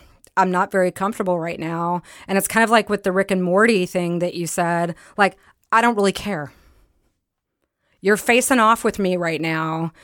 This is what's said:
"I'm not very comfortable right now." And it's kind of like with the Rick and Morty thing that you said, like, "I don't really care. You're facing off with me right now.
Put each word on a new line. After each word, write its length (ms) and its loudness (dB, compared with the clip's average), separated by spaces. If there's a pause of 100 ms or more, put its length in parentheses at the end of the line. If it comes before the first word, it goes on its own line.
(380)
"I'm 140 2
not 200 -2
very 200 2
comfortable 480 -4
right 200 -8
now." 420 -4 (260)
And 100 0
it's 100 0
kind 160 2
of 60 2
like 200 2
with 140 -2
the 80 0
Rick 180 0
and 140 2
Morty 420 4
thing 340 -2
that 160 -2
you 120 -6
said, 480 -2 (220)
like, 200 0 (340)
"I 100 4
don't 140 2
really 180 2
care. 380 -8 (1500)
You're 160 2
facing 420 2
off 240 4
with 160 -2
me 180 0
right 240 -4
now. 500 -4 (120)